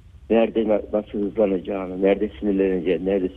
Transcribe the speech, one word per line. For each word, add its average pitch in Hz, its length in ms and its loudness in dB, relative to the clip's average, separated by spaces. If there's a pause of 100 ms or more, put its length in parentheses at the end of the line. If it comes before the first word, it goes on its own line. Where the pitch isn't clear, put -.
(300)
nerede 110 380 2
na-, 101 140 2 (120)
nasıl 104 260 -4
hızlanacağını, 95 840 -2
nerede 98 280 2 (100)
sinirleneceğini, 92 680 0
nerede 95 320 0